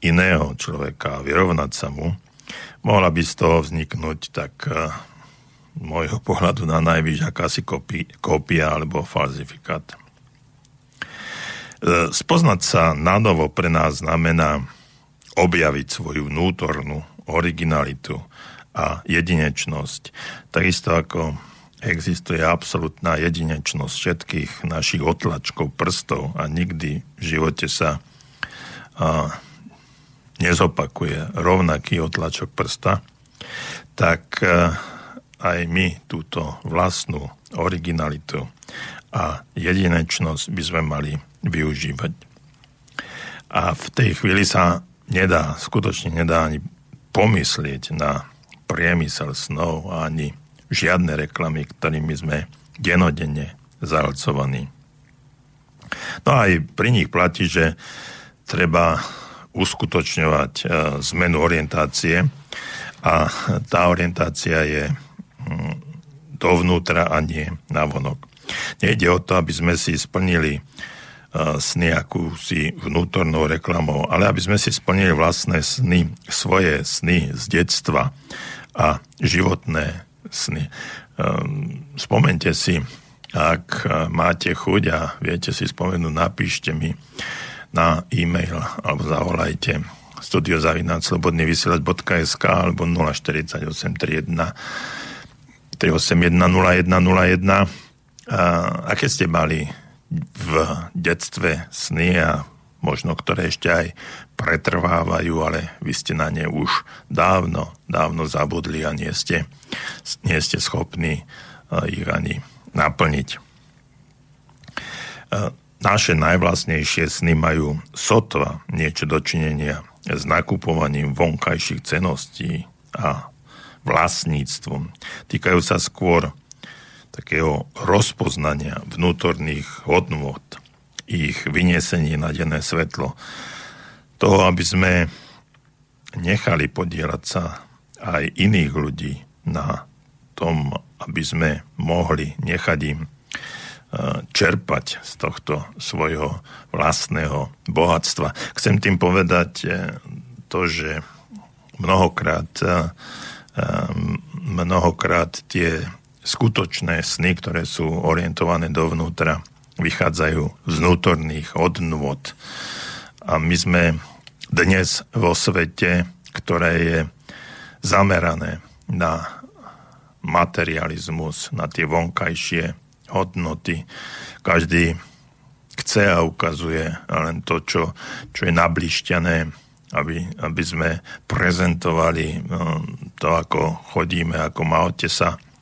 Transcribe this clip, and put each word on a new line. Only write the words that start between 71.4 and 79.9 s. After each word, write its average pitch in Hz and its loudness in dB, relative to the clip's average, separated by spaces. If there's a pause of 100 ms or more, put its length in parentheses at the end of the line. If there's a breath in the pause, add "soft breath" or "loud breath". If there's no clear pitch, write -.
sny 82 2
akúsi 80 -2
vnútornou 80 2
reklamou, 78 0
ale 92 4
aby 131 2
sme 101 2
si - 0
splnili 92 2
vlastné 82 2
sny, 87 2 (160)
svoje 87 2
sny 82 0
z 60 -6
detstva 76 2 (640 loud breath)
a 76 2 (240)
životné 82 0 (240)